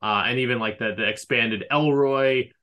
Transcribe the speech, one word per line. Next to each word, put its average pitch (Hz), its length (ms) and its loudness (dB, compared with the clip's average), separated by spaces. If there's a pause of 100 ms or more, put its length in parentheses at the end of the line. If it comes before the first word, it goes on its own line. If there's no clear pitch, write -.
uh, 104 240 0
and 123 140 0
even, 123 200 0
like, 113 200 -4
the, 110 160 -2
the 104 120 -2
expanded 110 640 -2
Elroy, 135 800 2 (140)